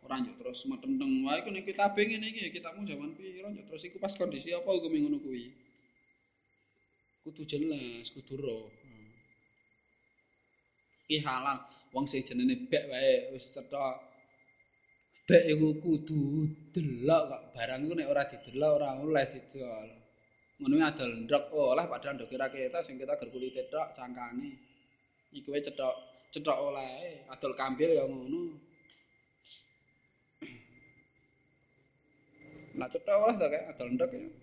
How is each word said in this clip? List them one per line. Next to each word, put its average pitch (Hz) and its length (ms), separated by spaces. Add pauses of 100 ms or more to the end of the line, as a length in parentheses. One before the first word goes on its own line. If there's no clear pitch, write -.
ora 131 160
njuk - 160
terus 123 320
metenteng, 135 560
"Wah, 147 160
iku - 80
ning 190 160
kitabe 202 480
ngene 220 160
iki, 214 240
kitabmu 170 320
jaman 151 320
piro?" 190 320
Njuk 208 160
terus 160 240
iku 175 80
pas 196 160
kondisi 156 400
apa 175 160
hukum 165 240
yang 147 160
ngono 143 160
kuwi? 127 240 (1800)
Kudu 156 240
jelas, 135 640
kudu 135 240
roh. 113 320 (160)
Hmm. 110 320 (1900)
Iki 151 160
halal, 131 400 (320)
wong 135 80
sing 147 160
jenenge 247 480
bek 156 240
wae 131 400
wis 131 160
cetha 135 640 (1120)
Bek 170 240
iku 156 320
kudu 151 640 (240)
delok 151 540 (100)
kok, - 100 (140)
barang 123 240
iku 160 160
nek 143 160
ora 143 160
didelok 139 480
ora 147 120 (120)
oleh 147 320
didol. 120 560 (720)
Ngono 143 160
kuwi 160 80
adol 143 260 (140)
ndrek 143 240
oleh 147 400
padahal 135 320
ndok 113 80
kira 131 240
ketok 131 320
sing 127 160
ketok 139 160
ger 120 160
kulite 127 300 (100)
tok 156 240
cangkange. 123 560 (800)
Iku 139 240
wae 143 80
cetok, - 640
cetok 143 320
oleh, 139 720
adol 131 240
kambil 135 400
ya 139 80
ngono. 135 380 (4000)
Lah 131 160
cetok 196 320
oleh 226 160
to 160 80
kae 151 140 (100)
adol 123 240
ndrek 170 160
ya. 311 160 (140)